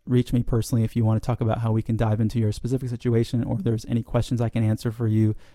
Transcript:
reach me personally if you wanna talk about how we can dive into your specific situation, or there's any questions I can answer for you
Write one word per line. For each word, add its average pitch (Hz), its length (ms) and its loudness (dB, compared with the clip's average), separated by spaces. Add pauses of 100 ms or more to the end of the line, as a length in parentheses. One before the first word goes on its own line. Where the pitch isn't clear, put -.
reach 123 280 2
me 120 100 2
personally 113 400 0
if 110 120 -2
you 120 100 2
wanna 110 160 2
talk 120 180 -2
about 110 200 0
how 113 120 0
we 110 120 0
can 113 120 -2
dive 107 240 2
into 113 200 0
your 107 120 2
specific 123 380 -4
situation, 117 560 0
or 117 140 -2
there's 113 260 -2
any 117 180 -2
questions 120 380 -2
I 113 80 0
can 113 140 0
answer 110 280 0
for 117 160 -2
you 107 280 4 (200)